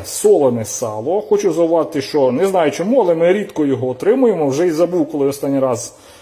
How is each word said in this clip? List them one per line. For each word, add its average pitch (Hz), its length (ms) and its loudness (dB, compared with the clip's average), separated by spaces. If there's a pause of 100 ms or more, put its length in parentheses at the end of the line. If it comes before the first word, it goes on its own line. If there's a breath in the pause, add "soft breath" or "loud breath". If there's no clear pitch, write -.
солене 139 600 2
сало. 120 560 -4
Хочу 202 320 0
зауважити, 160 480 0
що 135 300 0
не 165 160 0
знаю 175 240 2
чому, 220 300 0
але 175 140 2
ми 170 180 2
рідко 190 320 -2
його 127 240 -2
отримуємо. 196 580 0
Вже 147 200 0
й 175 40 0
забув, 165 400 0
коли 139 160 0
останній 139 320 -2
раз. 127 360 -2 (260 loud breath)